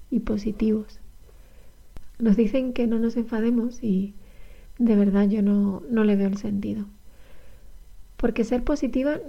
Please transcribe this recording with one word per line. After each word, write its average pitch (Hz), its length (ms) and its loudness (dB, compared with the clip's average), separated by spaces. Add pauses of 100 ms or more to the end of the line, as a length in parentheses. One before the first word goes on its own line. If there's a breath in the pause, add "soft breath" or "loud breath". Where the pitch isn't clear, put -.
(100)
y 240 100 0
positivos. 214 800 -2 (1160 soft breath)
Nos 226 180 4
dicen 247 360 2
que 240 140 0
no 226 120 2
nos 233 180 0
enfademos 233 680 0
y 196 320 0 (640 soft breath)
de 226 180 4
verdad 202 320 4
yo 208 140 2
no, 202 460 2
no 220 160 2
le 208 120 4
veo 196 120 2
el 196 80 -2
sentido. 208 500 -4 (1300 soft breath)
Porque 226 280 0
ser 247 200 -2
positiva 285 540 0 (100)